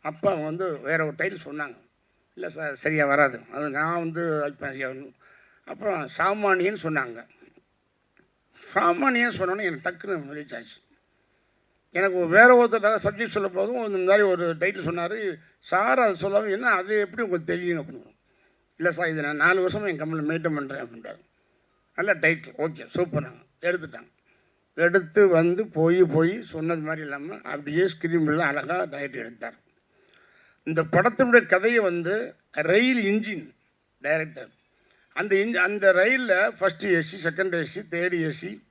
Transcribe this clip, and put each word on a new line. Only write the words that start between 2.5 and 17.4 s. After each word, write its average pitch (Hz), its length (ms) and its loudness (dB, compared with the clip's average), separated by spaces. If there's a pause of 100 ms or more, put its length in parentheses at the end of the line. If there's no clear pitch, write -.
சரியா 156 300 0
வராது, 139 340 2 (140)
அது 147 160 -6
நான் 156 280 -2
வந்து 165 460 -4
அது 143 100 -6
பண்ண 135 240 -12
சரியா 135 100 -6
வரும்." 131 280 -12 (500)
அப்புறம் 190 520 -6
சாமானியன்னு 196 640 2
சொன்னாங்க. 127 420 -4 (1500)
சாமானியன்னு 247 680 2
சொன்னோன்னே 190 220 -2
எனக்கு 170 280 -4
டக்குன்னு 165 480 -8
ரீச் 147 180 -14
ஆச்சு. 117 240 -18 (1120)
எனக்கு 180 360 0
வேற 240 400 10
ஒருத்தர் 214 360 0
சப்ஜெக்ட் 208 240 -2
சொல்ல 190 200 -4
போதும் 214 380 -4
இந்த 202 120 -4
மாதிரி 196 300 4
ஒரு 170 320 0
டைட்டில் 175 340 -2
சொன்னாரு. 180 420 -6 (240)
சார் 233 400 2
அதை 214 220 2
சொல்லாம, 202 300 0
"என்ன 233 180 0
அது 202 300 0
எப்படி 208 240 -4
உங்களுக்கு 175 320 -2